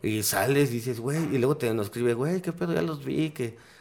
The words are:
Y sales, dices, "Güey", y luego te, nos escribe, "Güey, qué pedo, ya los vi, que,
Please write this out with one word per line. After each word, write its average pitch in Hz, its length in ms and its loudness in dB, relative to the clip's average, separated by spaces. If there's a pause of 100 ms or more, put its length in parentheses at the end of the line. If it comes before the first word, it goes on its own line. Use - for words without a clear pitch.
Y 107 220 0
sales, 127 480 2
dices, 117 280 -4
"Güey", 139 360 -2
y - 20 2
luego 131 200 4
te, 120 140 0
nos 110 160 0
escribe, 120 280 2
"Güey, 160 260 0
qué 180 100 -4
pedo, 170 220 -2
ya 160 80 2
los 156 240 -4
vi, 151 240 0
que, 120 300 -6 (220)